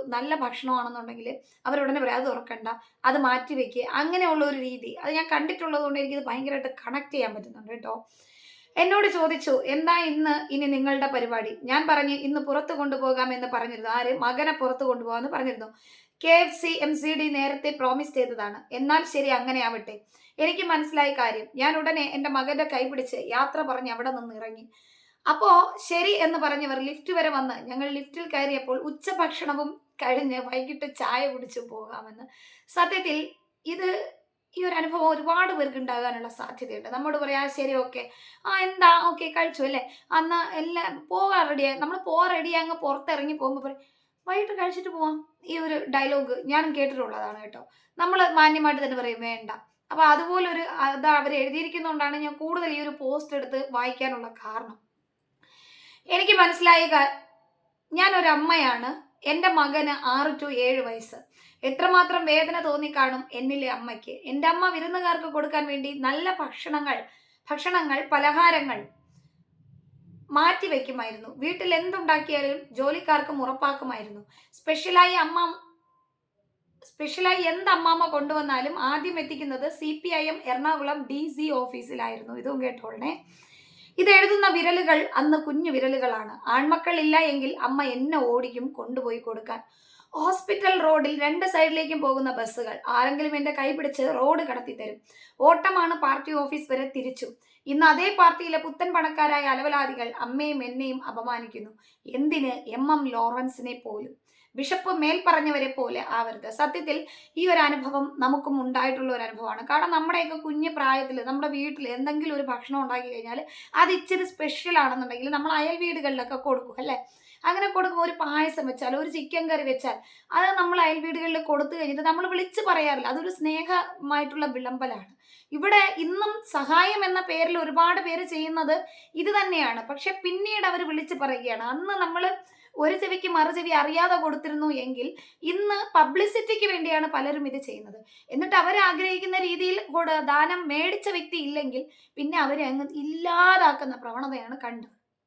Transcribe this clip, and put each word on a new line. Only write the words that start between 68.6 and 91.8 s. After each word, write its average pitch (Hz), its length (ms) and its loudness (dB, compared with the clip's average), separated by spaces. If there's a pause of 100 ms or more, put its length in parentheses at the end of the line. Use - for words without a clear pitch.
മാറ്റി 339 360 2
വെക്കുമായിരുന്നു. 254 680 -4
വീട്ടിൽ 359 380 -2
എന്തുണ്ടാക്കിയാലും 302 880 0 (140)
ജോലിക്കാർക്കും 294 680 0
ഉറപ്പാക്കുമായിരുന്നു. 254 800 -4 (320)
സ്പെഷ്യലായി 359 600 4
അമ്മ, 330 240 0 (1400)
സ്പെഷ്യലായി 359 600 -2
എന്ത് 359 280 0
അമ്മാമ്മ 339 360 4
കൊണ്ടുവന്നാലും 294 720 -2
ആദ്യം 302 420 -2
എത്തിക്കുന്നത് 277 500 -6
സി 311 260 -6
പി 349 180 -6
ഐ 311 120 0
എം 311 180 -4
എറണാകുളം 285 580 -2
ഡി 269 260 -6
സി 294 220 -4
ഓഫീസിലായിരുന്നു. 240 840 -6
ഇതും 269 280 -6
കേട്ടോളണേ. 233 500 -6 (840)
ഇത് 370 120 6
എഴുതുന്ന 403 380 8
വിരലുകൾ 339 500 4 (180)
അന്ന് 302 220 4
കുഞ്ഞു 302 320 -2
വിരലുകളാണ്. 254 640 0 (120)
ആൺമക്കൾ 320 540 2
ഇല്ല 311 180 4
എങ്കിൽ 285 320 2 (100)
അമ്മ 269 240 0
എന്നെ 269 400 0
ഓടിക്കും 247 480 -2
കൊണ്ടുപോയി 240 460 -6
കൊടുക്കാൻ. 226 420 -10 (540)
ഹോസ്പിറ്റൽ 370 640 2
റോഡിൽ 302 400 4
രണ്ട് 320 260 2
സൈഡിലേക്കും 320 540 2